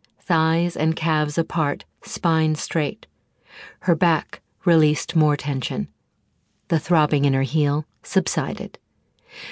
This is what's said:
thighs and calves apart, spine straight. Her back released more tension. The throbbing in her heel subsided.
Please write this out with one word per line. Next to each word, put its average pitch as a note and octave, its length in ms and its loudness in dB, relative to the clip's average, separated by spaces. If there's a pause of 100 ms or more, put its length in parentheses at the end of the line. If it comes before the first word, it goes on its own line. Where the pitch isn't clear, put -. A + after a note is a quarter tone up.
(200)
thighs E3 560 0
and D#3+ 180 0
calves D#3 440 -2
apart, D#3+ 480 -2 (160)
spine D#3+ 520 0
straight. - 540 -4 (760)
Her F3 140 2
back E3 460 0 (240)
released D#3 500 2
more D3+ 220 4
tension. C3+ 500 -4 (800)
The D#3+ 120 2
throbbing D3+ 440 2
in C#3 80 2
her C3+ 120 0
heel D3 420 0 (180)
subsided. - 760 -4 (760)